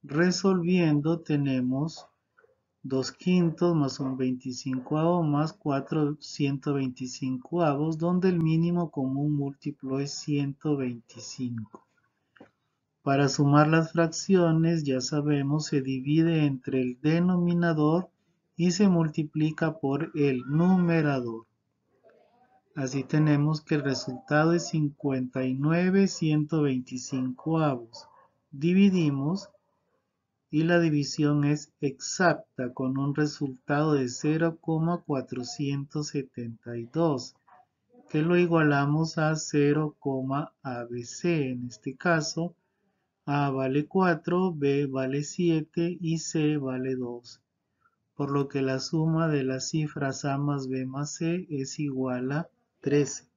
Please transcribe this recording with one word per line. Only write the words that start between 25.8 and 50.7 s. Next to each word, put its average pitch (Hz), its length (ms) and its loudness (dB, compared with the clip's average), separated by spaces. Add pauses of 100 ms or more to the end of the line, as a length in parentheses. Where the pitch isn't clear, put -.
ciento 151 560 0
veinticincoavos. 131 1400 -2 (420)
Dividimos 170 1000 2 (1000)
y 151 140 0
la 175 160 4
división 147 640 2
es 147 280 0 (100)
exacta 143 920 -2
con 131 240 -4
un 139 160 -2
resultado 147 800 -2
de 131 160 2
cero 160 500 -2
coma 165 460 -2
cuatrocientos 139 1000 -6
setenta 120 680 -10
y 117 100 -8
dos, 147 500 -2 (760)
que 156 140 0
lo 175 160 4
igualamos 160 800 2
a 156 160 2
cero, 147 600 0 (680)
A 123 260 -8
B 120 140 -8
C. 147 480 -2
En 123 160 -6
este 131 280 -10
caso, 165 600 -2 (720)
A 143 240 0
vale 135 340 -2
cuatro, 180 680 0
B 143 360 0
vale 135 340 -2
siete 170 800 -2
y 160 160 -2
C 151 400 0
vale 131 380 -4
dos, 120 440 -10 (760)
por 143 160 -4
lo 143 160 0
que 135 160 -2
la 131 160 0
suma 160 480 0
de 143 160 0
las 131 260 -4
cifras 147 560 -4
A 139 140 -2
más 143 280 -2
B 131 200 -4